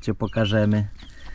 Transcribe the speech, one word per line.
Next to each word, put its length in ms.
cię 120
pokażemy. 760